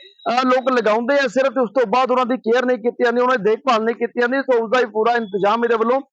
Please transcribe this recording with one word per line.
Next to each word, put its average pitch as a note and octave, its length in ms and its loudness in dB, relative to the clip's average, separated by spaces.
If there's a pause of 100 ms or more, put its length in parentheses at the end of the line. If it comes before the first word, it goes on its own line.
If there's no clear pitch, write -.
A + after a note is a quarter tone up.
(460)
ਲੋਕ B3+ 260 0
ਲਗਾਉਂਦੇ A#3 440 0
ਆ C#4 120 2
ਸਿਰਫ C4 260 0
ਤੇ C4+ 60 -2
ਉਸ A#3+ 100 0
ਤੋਂ B3 180 0
ਬਾਅਦ A#3+ 240 2
ਉਹਨਾਂ B3+ 140 0
ਦੀ B3 120 -2
ਕੇਅਰ A#3 280 0
ਨਹੀਂ B3+ 120 0
ਕੀਤੀ A#3+ 280 -2
ਜਾਂਦੀ, A#3+ 160 0
ਉਹਨਾਂ B3+ 160 0
ਦੀ G3 60 -6
ਦੇਖਭਾਲ A3 400 0
ਨਹੀਂ A3+ 120 -2
ਕੀਤੀ A#3 260 -4
ਜਾਂਦੀ। B3+ 200 0
ਸੋ A#3+ 220 0
ਉਸਦਾ A3+ 160 0
ਵੀ A#3+ 60 0
ਪੂਰਾ A3 300 0
ਇੰਤਜ਼ਾਮ G#3 480 -2
ਇਹਦੇ A#3 120 0
ਵੱਲੋਂ A#3 260 0 (120)